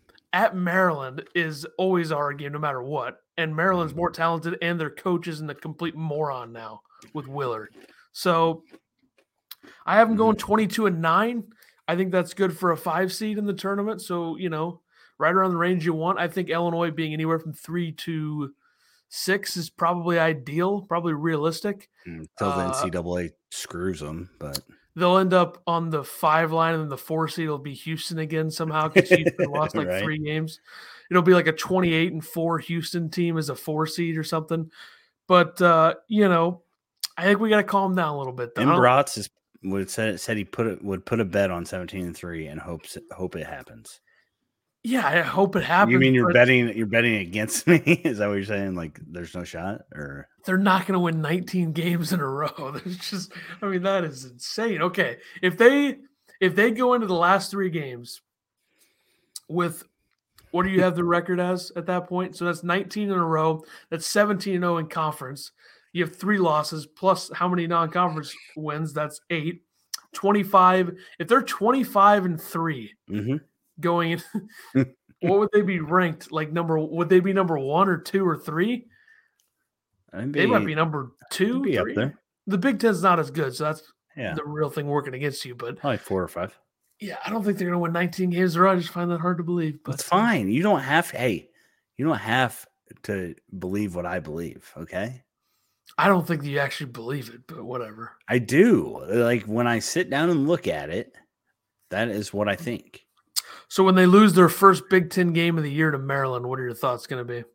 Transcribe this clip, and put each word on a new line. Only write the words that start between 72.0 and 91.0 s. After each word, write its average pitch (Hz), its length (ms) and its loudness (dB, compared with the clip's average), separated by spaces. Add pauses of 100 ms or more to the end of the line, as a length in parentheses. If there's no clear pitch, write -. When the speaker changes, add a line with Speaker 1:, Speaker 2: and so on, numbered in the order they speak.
Speaker 1:
and 170 160 -2
three, 151 540 -6 (160)
Speaker 2:
Mm-hmm. 107 260 -2 (440)
Speaker 1:
Going 170 320 0
in, 170 100 -4 (520)
<laughs> - 460 -2
what 185 180 4
would 208 140 4
they 208 100 6
be 180 180 0
ranked? 160 520 0
Like, 156 200 -4
number, 160 260 0
would 160 300 -2
they 185 120 8
be 190 120 0
number 185 260 2
one 151 300 2
or 175 100 0
two 196 280 -2
or 160 100 2
three? 175 500 -2 (1300)
Speaker 2:
I'd 117 200 -6
Speaker 1:
They - 140 2
might - 140 4
Speaker 2:
be, - 60 -2
Speaker 1:
be 156 80 -4
number 151 380 -2 (100)
Speaker 2:
I'd - 80 -20
Speaker 1:
two, 240 320 0
Speaker 2:
be 170 160 0
up 90 60 0
Speaker 1:
three. - 100 -6
Speaker 2:
there. 123 240 -2 (280)
Speaker 1:
The 196 120 0
Big 220 200 0
Ten's 202 240 2
not 180 180 4
as 135 100 -4
good, 139 240 -4
so 151 100 -6
that's 156 180 -4 (340)
Speaker 2:
Yeah. 127 180 -6
Speaker 1:
the 151 100 -6
real 151 260 -4
thing 147 160 -6
working 139 280 -2
against 135 300 -6
you, 123 100 -14
but 120 240 -10
Speaker 2:
Probably 123 200 -2
four 95 240 -2
or 85 60 -4
five. 90 300 -8 (400)
Speaker 1:
yeah, 185 260 -12
I 202 60 -8
don't 214 140 -4
think 202 140 0
they're 180 100 -2
gonna 175 100 0
win 170 140 -2
nineteen 175 380 -2
games 175 240 0
in 170 60 2
a 185 40 8
row. 190 80 6
I 185 40 4
just 170 140 -2
find 175 200 -4
that 170 100 -2
hard 175 180 0
to 170 60 -6
believe, 160 400 -2
but 131 120 -6
Speaker 2:
It's - 60 -8
fine. 185 460 2
You 127 140 2
don't 196 180 4
have, 147 300 2